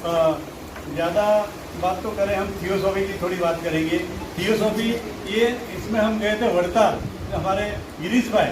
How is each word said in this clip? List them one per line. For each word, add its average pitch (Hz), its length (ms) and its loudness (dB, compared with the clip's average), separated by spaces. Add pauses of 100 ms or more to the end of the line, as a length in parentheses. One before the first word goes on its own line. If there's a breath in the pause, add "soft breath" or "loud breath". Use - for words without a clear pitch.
अ, 165 340 4 (560)
ज़्यादा 208 540 4 (320)
बात 185 220 0
तो 220 80 -4
करें, 196 260 0
हम 202 180 -2 (100)
थियोसॉफी 190 360 2
की 190 220 -2
थोड़ी 180 140 -2
बात 165 280 0
करेंगे। 160 340 0 (400)
थियोसॉफी, 214 520 2 (380)
ये, 233 300 2 (180)
इसमें 214 240 -2
हम 214 180 2
गए 208 160 0
थे 226 200 2
वड़ताल, 175 460 4 (340)
हमारे 196 440 -2 (240)
गिरीश 214 260 2
भाई 185 240 4